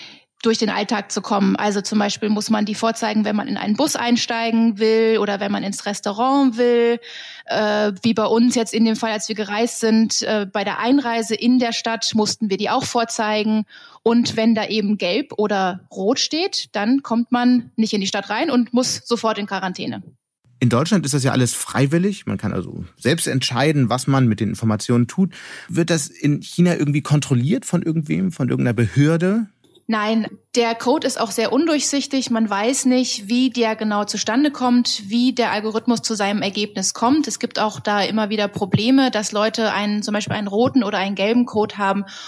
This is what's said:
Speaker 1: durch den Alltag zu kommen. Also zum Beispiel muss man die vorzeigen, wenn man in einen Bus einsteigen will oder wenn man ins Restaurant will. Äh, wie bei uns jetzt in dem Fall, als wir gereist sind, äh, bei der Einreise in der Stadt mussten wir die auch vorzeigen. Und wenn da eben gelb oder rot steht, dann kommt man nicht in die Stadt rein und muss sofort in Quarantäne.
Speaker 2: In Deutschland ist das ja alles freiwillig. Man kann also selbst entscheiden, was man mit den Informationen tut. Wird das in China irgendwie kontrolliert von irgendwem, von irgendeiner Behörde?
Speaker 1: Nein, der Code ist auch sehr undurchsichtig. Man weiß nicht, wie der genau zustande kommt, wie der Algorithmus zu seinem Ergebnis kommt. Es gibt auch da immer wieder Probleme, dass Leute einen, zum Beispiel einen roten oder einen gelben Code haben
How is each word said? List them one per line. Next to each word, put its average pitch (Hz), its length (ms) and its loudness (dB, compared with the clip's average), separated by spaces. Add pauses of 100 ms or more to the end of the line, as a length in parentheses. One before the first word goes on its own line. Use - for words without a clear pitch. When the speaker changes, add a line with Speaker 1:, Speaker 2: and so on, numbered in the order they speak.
(420)
Speaker 1:
durch 226 160 2
den 214 120 -2
Alltag 202 420 -4
zu 202 100 -4
kommen. 196 360 2
Also 208 240 -2
zum 208 180 -2
Beispiel 208 300 -2
muss 214 200 -2
man 214 160 0
die 208 100 -4
vorzeigen, 220 500 0
wenn 214 100 0
man - 120 -4
in 196 100 -4
einen 208 180 -2
Bus 294 200 0
einsteigen 226 840 0
will 220 400 4
oder 202 200 -2
wenn 202 120 -4
man 196 120 -4
ins 196 220 -6
Restaurant 247 720 0
will. 233 420 4 (460)
Äh, 208 460 0 (120)
wie 226 100 4
bei 214 120 0
uns 233 300 4
jetzt 233 180 0
in 226 120 4
dem 220 100 2
Fall, 220 160 -2
als 214 160 -4
wir 214 80 -6
gereist 208 460 -2
sind, 220 400 2
äh, 214 300 -2
bei 208 120 -2
der 196 160 -4
Einreise 233 560 0
in 247 240 4
der 233 140 0
Stadt 226 420 -4
mussten 214 340 0
wir 190 80 0
die 208 120 -2
auch 262 160 0
vorzeigen. 214 800 0 (360)
Und 233 360 2
wenn 220 180 4
da 214 100 0
eben 208 320 0
gelb 202 400 -2
oder 190 440 0 (100)
rot 202 280 0
steht, - 520 -4
dann 233 320 0
kommt 233 300 -2
man 247 420 2
nicht 220 180 0
in 208 60 0
die 190 80 -2
Stadt 202 220 -4
rein 254 200 -2
und 247 240 0
muss 247 300 0
sofort 220 340 -2
in 202 80 -4
Quarantäne. 190 580 -6 (580)
Speaker 2:
In 123 80 4
Deutschland 151 360 2
ist 135 80 -2
das 135 100 0
ja 131 80 2
alles 123 220 2
freiwillig. 170 720 0
Man 101 120 -4
kann 104 160 -4
also 87 320 -8 (120)
selbst 165 300 0
entscheiden, 131 640 2
was 127 180 -2
man 135 200 4
mit 107 120 2
den 104 100 0
Informationen 113 580 0
tut. 185 260 0 (340)
Wird 165 220 0
das 165 180 0
in 147 340 -2
China 175 340 2
irgendwie 147 260 0
kontrolliert 147 640 0
von - 160 0
irgendwem, 160 500 -2
von 127 180 -2
irgendeiner 127 240 0
Behörde? 160 760 2 (440)
Speaker 1:
Nein, 214 360 0 (260)
der 233 220 2
Code 269 320 0
ist - 120 -4
auch 220 120 -2
sehr - 200 0
undurchsichtig. 277 800 0
Man 226 180 2
weiß 214 380 0
nicht, 254 420 0
wie 247 220 2
der 226 260 0
genau 208 280 -2
zustande 226 480 0
kommt, 247 580 0
wie 247 240 2
der 233 180 0
Algorithmus 220 520 -2
zu 226 100 -4
seinem 202 300 0
Ergebnis 196 500 -4
kommt. 277 340 2
Es - 120 -6
gibt - 180 -6
auch 214 220 -2
da 208 240 0
immer 214 260 0
wieder 208 180 -2
Probleme, 226 600 2
dass 214 220 -4
Leute 220 420 0
einen, 208 300 -2
zum 208 100 -4
Beispiel 208 220 -4
einen 202 120 -6
roten 226 360 2
oder 202 160 -2
einen 196 160 -2
gelben 226 320 2
Code 208 320 -2
haben 196 260 0 (220)